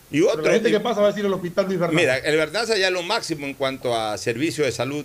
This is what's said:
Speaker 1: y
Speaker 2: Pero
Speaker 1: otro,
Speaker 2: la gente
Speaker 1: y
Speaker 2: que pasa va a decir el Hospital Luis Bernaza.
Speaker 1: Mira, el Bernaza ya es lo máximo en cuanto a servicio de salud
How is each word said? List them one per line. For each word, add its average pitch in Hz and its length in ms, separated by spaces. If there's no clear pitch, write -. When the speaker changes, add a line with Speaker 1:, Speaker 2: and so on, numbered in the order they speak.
Speaker 1:
y 147 120
Speaker 2:
Pero 190 100
Speaker 1:
otro, 156 120
Speaker 2:
la 180 100
gente 226 160
Speaker 1:
y - 20
Speaker 2:
que 208 80
pasa 208 220
va 208 60
a - 40
decir 202 140
el 196 80
Hospital 180 320
Luis 185 120
Bernaza. 165 220
Speaker 1:
Mira, 135 180
el 151 200
Bernaza 202 400
ya 190 100
es 185 60
lo 180 100
máximo 165 420
en 139 80
cuanto 135 400
a 107 240
servicio 127 460
de 131 80
salud 139 340